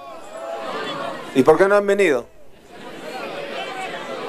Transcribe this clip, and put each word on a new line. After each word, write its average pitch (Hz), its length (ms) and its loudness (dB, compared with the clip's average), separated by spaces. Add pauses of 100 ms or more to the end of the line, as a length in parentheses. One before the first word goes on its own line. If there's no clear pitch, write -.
(1400)
¿Y 135 80 8
por 156 160 8
qué 190 80 8
no 202 80 6
han 202 100 6
venido? 185 400 4 (2000)